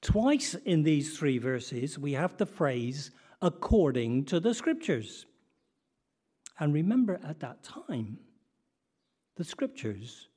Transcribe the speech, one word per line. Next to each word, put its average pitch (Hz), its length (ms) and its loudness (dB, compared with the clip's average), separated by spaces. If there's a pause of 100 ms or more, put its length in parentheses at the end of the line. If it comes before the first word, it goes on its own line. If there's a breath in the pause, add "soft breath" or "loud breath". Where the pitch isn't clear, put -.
Twice 262 520 2
in 170 280 2
these 147 340 2
three 135 220 2
verses, 123 600 -4
we 143 140 -4
have 160 240 -2
the 202 100 0
phrase, 131 640 -2 (300 soft breath)
"according 135 880 4
to 170 140 2
the 226 120 2
Scriptures." 226 720 -4 (1300)
And 147 160 2
remember, 196 480 2
at 156 180 -10
that 123 220 -12
time, 113 560 -8 (1160)
the 170 80 -6
Scriptures 117 920 -8